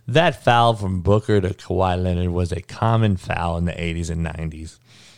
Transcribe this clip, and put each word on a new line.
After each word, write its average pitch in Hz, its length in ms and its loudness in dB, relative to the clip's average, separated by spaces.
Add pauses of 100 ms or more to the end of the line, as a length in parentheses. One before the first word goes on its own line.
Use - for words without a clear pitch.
that 151 360 2
foul 117 300 4
from 95 260 -4
Booker 104 400 2
to 90 80 0
Kawhi 92 520 -2
Leonard 90 280 0
was 87 240 -2
a - 80 -6
common 113 560 0
foul 85 400 -4
in 85 80 -2
the 85 180 -4
eighties 85 260 -4
and 82 140 -4
nineties. 80 560 -8 (400)